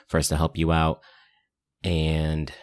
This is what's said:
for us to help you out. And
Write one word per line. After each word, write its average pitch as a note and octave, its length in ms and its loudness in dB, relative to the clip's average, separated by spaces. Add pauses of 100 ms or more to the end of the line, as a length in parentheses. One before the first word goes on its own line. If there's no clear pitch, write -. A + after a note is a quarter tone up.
for - 80 0
us - 120 0
to D2+ 100 0
help D#2+ 180 0
you D#2+ 160 2
out. D#2+ 300 2 (800)
And D#2 680 -2 (120)